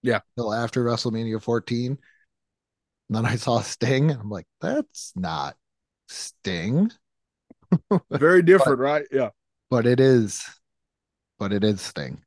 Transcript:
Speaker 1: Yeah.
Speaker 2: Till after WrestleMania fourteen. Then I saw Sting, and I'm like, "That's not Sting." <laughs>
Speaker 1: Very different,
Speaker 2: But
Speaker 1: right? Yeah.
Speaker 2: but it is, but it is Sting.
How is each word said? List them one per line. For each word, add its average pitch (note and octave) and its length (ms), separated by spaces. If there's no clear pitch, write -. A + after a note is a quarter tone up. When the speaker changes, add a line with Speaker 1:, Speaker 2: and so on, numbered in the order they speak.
Speaker 1:
Yeah. A2+ 200
Speaker 2:
Till A2+ 160
after A#2 320
WrestleMania A2+ 600
fourteen. A#2+ 560
Then A2+ 160
I A#2 80
saw A#2 260
Sting, C3+ 480
and C3 100
I'm G#2 120
like, - 160
"That's - 540
not D#3+ 400
Sting." A2 840
<laughs> - 400
Speaker 1:
Very E3+ 320
different, D3 360
Speaker 2:
But C3 40
Speaker 1:
right? D3 280
Yeah. C3 180
Speaker 2:
but A#2+ 160
it B2 120
is, B2+ 440
but G2+ 120
it G2+ 120
is G#2+ 180
Sting. - 460